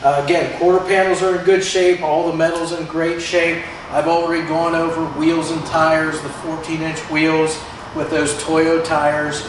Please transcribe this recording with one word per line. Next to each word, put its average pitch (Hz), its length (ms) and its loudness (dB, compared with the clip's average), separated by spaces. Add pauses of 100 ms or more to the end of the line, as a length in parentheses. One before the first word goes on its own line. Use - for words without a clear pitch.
Uh, 143 200 4
again, 160 360 0
quarter 180 260 4
panels 190 360 2
are 185 180 2
in 160 60 -4
good 190 180 4
shape. 180 380 2
All 165 300 0
the 160 60 -2
metal's 165 340 0
in 160 140 -6
great 165 360 -2
shape. 165 420 0 (260)
I've 147 180 0
already 170 400 0
gone 165 280 0
over 165 300 -2 (140)
wheels 160 320 2
and 156 140 -4
tires, 160 560 2
the 143 80 -10
fourteen 160 520 -6
inch 160 180 -6 (120)
wheels 156 480 2 (360)
with 151 160 -4
those 147 320 -2
Toyo 160 400 2
tires. 151 640 0